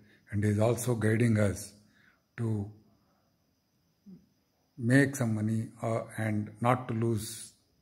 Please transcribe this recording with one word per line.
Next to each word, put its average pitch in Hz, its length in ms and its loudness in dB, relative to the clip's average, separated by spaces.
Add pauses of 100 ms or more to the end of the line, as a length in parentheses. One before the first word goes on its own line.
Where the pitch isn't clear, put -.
(300)
and 104 140 -2
he 104 60 2
is 104 100 2
also 117 340 2
guiding 110 460 2
us 98 320 0 (640)
to 107 340 -4 (2000)
make 135 380 4
some 113 200 0
money, 110 340 -2 (120)
uh, 117 200 -2 (160)
and 107 420 -4
not 123 300 0
to 120 40 -4
lose 113 600 -4 (280)